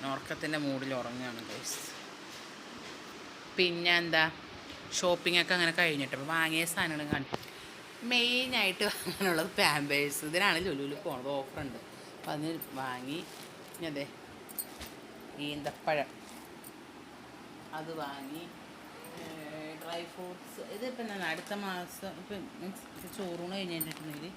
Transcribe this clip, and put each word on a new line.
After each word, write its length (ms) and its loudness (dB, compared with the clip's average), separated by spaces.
ഉറക്കത്തിൻ്റെ 560 0
മൂഡിൽ 320 2
ഉറങ്ങുകയാണ് 500 -4
ഗൈസ്. 320 -4
പിന്നെ 340 6
എന്താ 200 8
ഷോപ്പിംഗ് 420 6
ഒക്കെ 160 4
അങ്ങനെ 220 6
കഴിഞ്ഞിട്ട് 380 4
അപ്പൊ 100 -2
വാങ്ങിയ 340 4
സാധനങ്ങൾ 400 0
കാണിച്ചു. 260 0
മെയിനായിട്ട് 760 6
വാങ്ങാനുള്ളത് 680 4
പാമ്പേഴ്സ്. 720 6
ഇതിനാണ് 380 6
ലുലുവിൽ 280 0
പോണത്, 240 -2
ഓഫറുണ്ട്. 380 -4
അപ്പൊ 160 -6
അതിന് 180 0
വാങ്ങി. 400 -2
ഇനി 120 -2
അതെ 140 -2
ഈന്തപ്പഴം 600 2
അത് 100 -6
വാങ്ങി. 400 -6
ഏ, 80 -8
ഡ്രൈ 180 -4
ഫ്രൂട്ട്സ് 500 -10
ഇതിപ്പോൾ 300 -4
എന്താണ് 260 -2
അടുത്ത 200 -4
മാസം 580 -4
ഇപ്പം 240 -6
മീൻസ് 560 -8
ചോറൂണ് 400 -2
കഴിഞ്ഞിട്ടുണ്ടെങ്കിൽ 800 -2